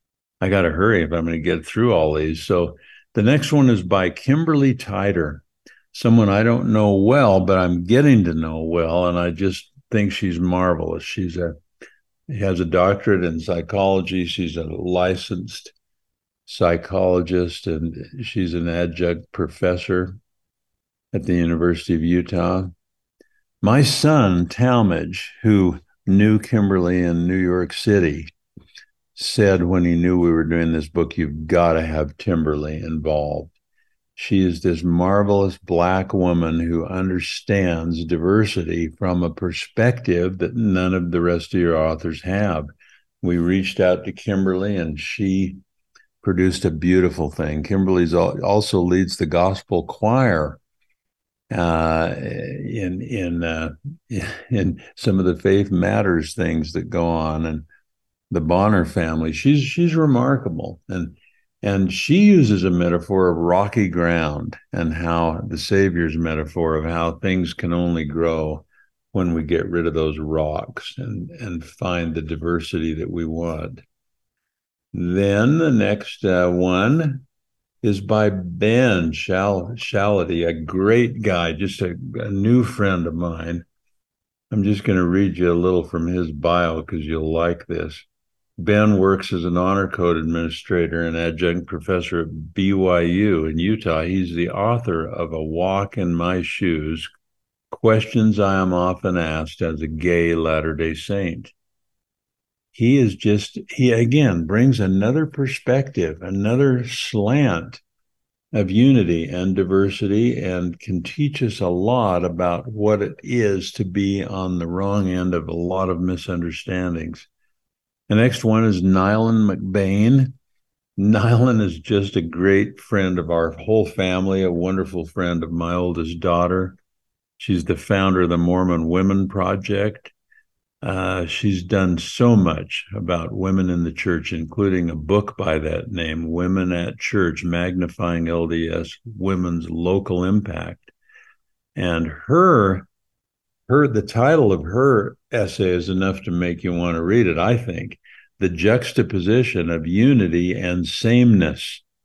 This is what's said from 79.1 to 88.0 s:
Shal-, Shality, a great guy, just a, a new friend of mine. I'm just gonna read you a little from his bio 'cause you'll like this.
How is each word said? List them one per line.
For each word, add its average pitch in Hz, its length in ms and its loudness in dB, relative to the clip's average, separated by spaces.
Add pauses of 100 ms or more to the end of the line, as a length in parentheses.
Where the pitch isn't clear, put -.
Shal-, 95 640 -2
Shality, 92 720 0
a 85 60 0
great 104 680 0
guy, 87 300 0
just 90 300 -6
a, 87 160 -4 (180)
a - 160 -6
new 110 320 4
friend 95 440 0
of 78 60 -6
mine. 82 520 -6 (880)
I'm 107 120 0
just 101 220 0
gonna 92 200 2
read 90 320 0
you 87 140 2
a - 20 2
little 87 300 2
from 82 240 -4
his 87 240 -2
bio 82 500 0
'cause 78 200 -8
you'll 80 320 -4
like 85 340 -2
this. 82 380 -8 (520)